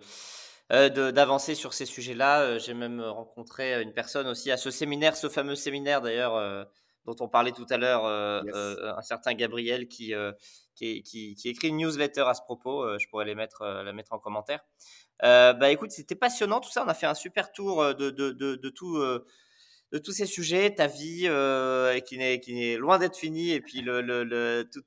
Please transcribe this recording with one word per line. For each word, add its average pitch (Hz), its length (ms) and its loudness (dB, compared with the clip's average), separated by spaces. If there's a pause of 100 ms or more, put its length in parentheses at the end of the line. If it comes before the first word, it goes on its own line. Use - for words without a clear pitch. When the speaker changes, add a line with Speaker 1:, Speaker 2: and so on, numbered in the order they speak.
(720)
Speaker 1:
euh, 135 180 8
de, 135 200 0
d'avancer 139 460 4
sur - 180 -6
ces 131 140 -4
sujets-là. 131 540 2
Euh, 117 180 0
j'ai 120 160 -8
même 120 260 -6
rencontré 117 800 -6
une 110 120 -8
personne 131 340 -4
aussi 123 240 -4
à 123 60 2
ce 135 120 -6
séminaire, 147 480 0
ce 151 100 -2
fameux 143 280 -4
séminaire 143 460 -2
d'ailleurs, 117 340 0
euh, 98 280 -4 (420)
dont 117 140 -8
on 117 100 -4
parlait 123 220 4
tout 120 200 -10
à 123 60 4
l'heure, 120 280 2
euh, 104 400 -2
Speaker 2:
Yes. 104 100 -8
Speaker 1:
euh, 101 400 -6
un 110 60 -8
certain 117 320 -4
Gabriel 120 540 -2
qui, 110 260 -10
euh, 104 200 -4 (420)
qui, 113 260 -6
qui, 107 320 -14
qui 107 160 -10
écrit 147 200 -4
une 156 80 -2
newsletter 147 500 0
à 123 80 4
ce - 80 -12
propos. 127 400 -6
Euh, 104 160 -4
je - 100 -6
pourrais 107 160 -4
les 104 80 -4
mettre, 107 300 -10
euh, 98 180 -4
la 98 100 -10
mettre 107 220 -12
en 107 60 -6
commentaire. 107 440 -8 (600)
Euh, 123 300 12
bah 135 180 6
écoute, 202 180 0
c'était - 240 -8
passionnant 240 460 2
tout - 100 -8
ça. - 160 -2
On - 20 -4
a 160 60 2
fait 160 140 -2
un - 80 2
super - 360 -4
tour, 196 300 0
euh, 139 140 2
de, 139 160 -2
de, 135 180 -2
de, 135 260 -4
de 131 140 -10
tout, 170 280 -6
euh, 127 280 0 (640)
de 151 60 -2
tous 190 160 -10
ces 196 120 -2
sujets, 185 480 0
ta 160 140 4
vie, 160 380 -6
euh, 131 760 2
qui 127 180 -10
n'est, 127 220 0
qui 123 140 -10
n'est 120 240 0
loin 160 200 4
d'être 175 200 -2
finie, 160 340 -4
et 151 80 2
puis 127 220 -10
le, 123 180 -2
le, 123 240 -2
le, 120 480 -2
tout, 139 140 -16